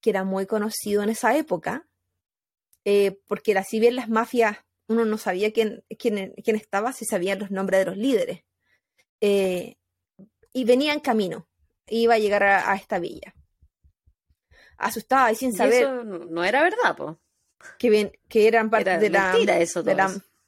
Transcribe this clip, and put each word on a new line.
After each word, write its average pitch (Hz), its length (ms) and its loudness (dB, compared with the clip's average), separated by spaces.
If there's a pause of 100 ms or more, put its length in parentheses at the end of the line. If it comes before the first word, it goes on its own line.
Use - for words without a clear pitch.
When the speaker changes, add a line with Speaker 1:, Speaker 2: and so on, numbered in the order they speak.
Speaker 1:
que 226 100 0
era 190 140 -2
muy 190 220 -4
conocido 208 560 -4
en 208 60 -2
esa 226 280 0
época, 269 500 -4 (960)
eh, 202 420 2
porque 208 260 -2
era, 190 120 0
si 220 160 -4
bien 240 160 4
las 233 120 -8
mafias, 226 500 0 (300)
uno 226 160 0
no 214 140 -2
sabía 208 340 -2
quién, 220 320 -2 (140)
quién, 208 340 -4 (120)
quién 220 120 0
estaba, 214 360 -4
si - 120 -12
sabían 196 360 -4
los 196 100 -10
nombres 190 300 2
de 190 60 2
los 190 100 -8
líderes. 202 480 -2 (760)
Eh, 190 560 0 (760)
y 254 120 -4
venía 262 280 4
en 294 80 -2
camino, 220 480 -2 (400)
iba 233 260 2
a 226 40 4
llegar 202 260 0
a, 196 260 2
a 190 60 0
esta 190 240 -6
villa. - 340 -12 (1400)
Asustada 240 540 0
y - 40 0
sin 262 140 -4
Speaker 2:
Y 208 60 -6
Speaker 1:
saber 240 260 4
Speaker 2:
eso 254 220 -2
no, 196 140 -10
no 170 260 -6
era 233 180 2
verdad, 370 340 0
po. 151 220 -12 (600)
Speaker 1:
que 233 120 2
ven-, 208 220 2 (160)
que 214 180 4
eran 220 240 2
parte 202 200 0
Speaker 2:
Era 175 100 0
Speaker 1:
de 214 100 2
la, 190 220 2
Speaker 2:
mentira - 260 2
eso, 170 240 -2
Speaker 1:
de 190 140 0
la, 190 100 2
Speaker 2:
todo 190 120 -6
eso. - 80 -18 (220)